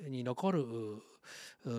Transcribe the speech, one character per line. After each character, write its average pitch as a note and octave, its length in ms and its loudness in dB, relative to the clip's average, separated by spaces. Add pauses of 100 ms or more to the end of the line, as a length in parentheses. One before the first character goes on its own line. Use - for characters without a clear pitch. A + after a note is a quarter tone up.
に B2+ 160 -2
残 D3+ 280 4
る、 D#3+ 100 6
う - 20 0
ー、 A2 360 -2 (640)
う C3 140 -2